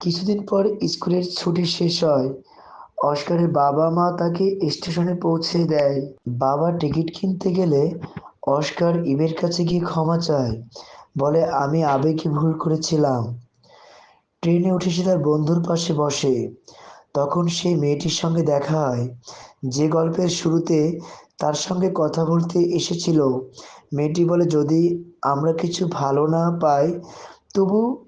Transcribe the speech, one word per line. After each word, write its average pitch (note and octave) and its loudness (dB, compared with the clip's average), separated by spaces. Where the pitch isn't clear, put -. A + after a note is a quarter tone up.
কিছুদিন F#3+ -2
পর G3 2
স্কুলের F3+ -2
ছুটি F3 -2
শেষ E3+ -2
হয়। C3+ 2
অস্কারের D#3+ 0
বাবা C#3+ 2
মা F3 0
তাকে F3 0
স্টেশনে F3 -2
পৌঁছে E3+ 0
দেয়। C#3+ 0
বাবা C#3 0
টিকিট E3 -2
কিনতে F#3+ -2
গেলে E3 2
অস্কার E3+ 0
ইভের D3+ 0
কাছে F3 -2
গিয়ে E3+ 0
ক্ষমা E3 0
চায়, B2+ 0
বলে, D3 2
"আমি C#3+ 0
আবেগে D3+ 0
ভুল D3+ 2
করেছিলাম।" D3 0
ট্রেনে F3 2
উঠে F3+ 0
সে E3+ -2
তার F3+ 2
বন্ধুর D3+ 2
পাশে E3+ -2
বসে। C#3 0
তখন D#3 0
সেই E3+ 0
মেয়েটির D3 0
সঙ্গে E3 0
দেখা D3+ 0
হয়, B2 0
যে C#3 0
গল্পের E3 2
শুরুতে E3 0
তার D3+ 0
সঙ্গে F3+ -2
কথা E3 0
বলতে E3+ 0
এসেছিল। E3+ 2
মেয়েটি D3+ 0
বলে, F3 2
"যদি E3 2
আমরা D3 2
কিছু E3+ -2
ভালো C#3+ 0
না E3 0
পাই, D#3 2
তবু G#3 0